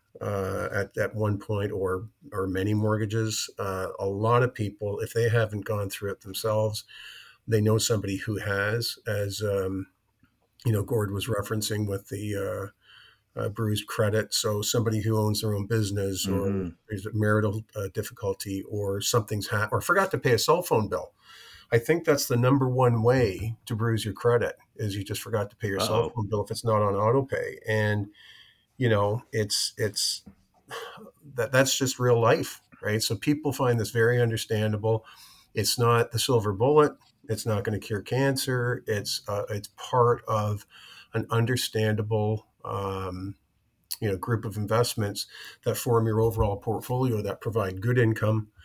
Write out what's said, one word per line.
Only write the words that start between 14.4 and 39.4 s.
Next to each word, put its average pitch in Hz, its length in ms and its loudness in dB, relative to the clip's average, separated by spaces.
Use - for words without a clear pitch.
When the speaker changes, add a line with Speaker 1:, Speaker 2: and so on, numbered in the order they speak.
Speaker 1:
somebody 110 400 0
who 110 160 2
owns 107 220 2
their 107 140 -2
own 101 120 -2
business 98 640 -2
or 95 180 0
Speaker 2:
Mm-hmm. 95 220 -2
Speaker 1:
there's 101 160 -8
a 110 80 -8
marital, 107 520 2
uh, 101 180 -4
difficulty 98 760 -6
or 101 300 -4
something's 107 480 0
ha-, 107 240 0
or 107 80 0
forgot 185 320 2
to 120 60 0
pay 127 140 4
a 110 60 6
cell 160 240 4
phone 110 260 0
bill. 80 240 -4
I 120 60 6
think 165 260 2
that's 147 240 2
the 165 80 2
number 127 320 4
one 123 340 4
way 113 540 2
to 117 80 -2
bruise 110 300 0
your 101 100 -4
credit 117 400 2
is 104 180 -4
you 101 80 -4
just 101 180 -6
forgot 107 300 -2
to - 60 -20
pay 110 100 -6
your 98 140 0
cell 107 140 2
Speaker 2:
Uh-oh. 117 200 0
Speaker 1:
phone 104 140 -4
bill 104 160 -2
if - 80 -8
it's - 120 -8
not 110 160 4
on 101 140 2
auto 117 280 2
pay. 95 360 -6
And, 104 380 2
you 127 120 2
know, 104 340 2
it's, 107 460 -2
it's, - 440 -2
that, 117 180 -2
that's 131 240 4
just 127 220 -2
real 123 220 4
life, - 400 2
right? 107 200 0
So 110 140 -2
people 147 360 0
find 127 260 2
this 107 120 -2
very 120 300 4
understandable. 110 840 0
It's 107 240 0
not 117 340 4
the 113 60 -2
silver 107 340 2
bullet. 143 400 6
It's 110 180 -4
not 104 180 0
gonna 104 140 -2
cure 98 240 -6
cancer. 127 840 0
It's, - 420 -4
uh, 101 220 -2